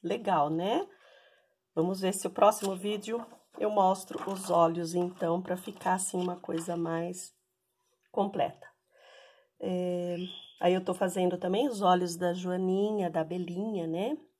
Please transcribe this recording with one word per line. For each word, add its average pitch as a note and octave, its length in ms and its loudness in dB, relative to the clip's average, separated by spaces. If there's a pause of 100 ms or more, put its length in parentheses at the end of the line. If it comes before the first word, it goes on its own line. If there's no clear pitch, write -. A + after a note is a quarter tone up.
Legal, F#3+ 460 2
né? G3+ 380 0 (880)
Vamos F3+ 240 0
ver F#3 140 0
se F#3 120 -6
o F3+ 60 -2
próximo G3+ 440 4
vídeo G#3 500 -4 (340)
eu G#3+ 100 2
mostro F#3+ 600 2
os F#3+ 180 -8
olhos, E3+ 440 4
então, F3+ 480 0
pra F3+ 160 -4
ficar F#3 380 -2
assim F#3 260 -4
uma F3+ 180 -4
coisa E3+ 380 -4
mais E3+ 580 -6 (760)
completa. - 560 -4 (920)
É, F3+ 560 -4 (460)
aí F3+ 120 6
eu F#3 100 0
tô F#3 100 -2
fazendo F3+ 440 0
também G3 300 0
os G#3+ 140 -4
olhos F3+ 340 4
da F3 180 0
Joaninha, F#3 760 0
da D#3+ 140 0
Belinha, F3+ 640 -4
né? G3+ 300 -2 (220)